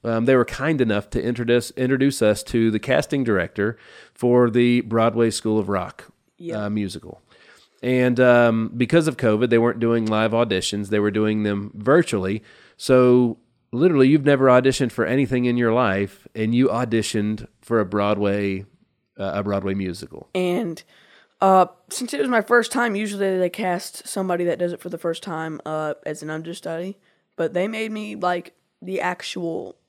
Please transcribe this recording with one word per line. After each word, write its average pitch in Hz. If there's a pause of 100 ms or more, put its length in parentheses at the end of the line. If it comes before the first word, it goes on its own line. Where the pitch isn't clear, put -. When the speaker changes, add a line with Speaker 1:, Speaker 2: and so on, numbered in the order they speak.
Speaker 1:
Um, 113
they 135
were 123
kind 147
enough 107
to -
introduce, 120
introduce 135
us 107
to 113
the 107
casting 139
director 104 (360)
for 123
the 120
Broadway 113
School 107
of 98
Rock, 92 (280)
Speaker 2:
Yeah. 107
Speaker 1:
uh, 104
musical. 98 (640)
And, 127
um, 120
because 156
of 139
covid, 113
they 117
weren't 117
doing 117
live 110
auditions. 101
They 104
were 104
doing 107
them 104
virtually. 107 (340)
So 123 (320)
literally, 135
you've 147
never 135
auditioned 127
for -
anything 123
in 120
your 117
life, 101
and 110
you 127
auditioned 110 (140)
for 117
a 104
Broadway, 101 (540)
uh, 98
a 101
Broadway 98
musical. 92
Speaker 2:
And, 180 (580)
uh, 190 (240)
since -
it 285
was 277
my 240
first 233
time, 240
usually 202
they 180
cast 185
somebody 180
that 170
does 175
it -
for -
the 170
first 165
time, 160
uh, 156 (100)
as 151
an 156
understudy. 165 (380)
But 165
they 180
made 220
me, 214
like, 180 (260)
the 185
actual 175 (120)